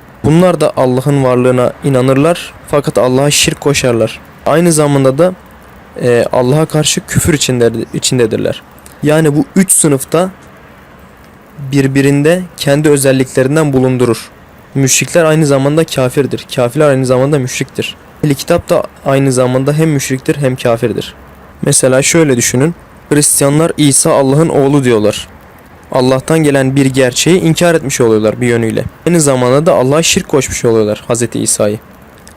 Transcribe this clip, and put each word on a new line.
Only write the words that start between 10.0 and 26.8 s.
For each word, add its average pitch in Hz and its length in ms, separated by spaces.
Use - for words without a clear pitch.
birbirinde 139 680
kendi 147 320
özelliklerinden 135 840
bulundurur. 127 560
Müşrikler 139 500
aynı 156 200
zamanda 143 380
kafirdir. 131 640
Kafirler 147 340
aynı 131 160
zamanda 131 340
müşriktir. - 560
Ehli 147 120
kitap - 340
da 170 140
aynı 135 260
zamanda 127 420
hem 160 160
müşriktir 143 480
hem 135 180
kafirdir. 117 580
Mesela 131 400
şöyle 147 360
düşünün. 131 380
Hristiyanlar 147 680
İsa 147 340
Allah'ın 139 380
oğlu 139 340
diyorlar. 107 440
Allah'tan 131 480
gelen 139 360
bir 139 100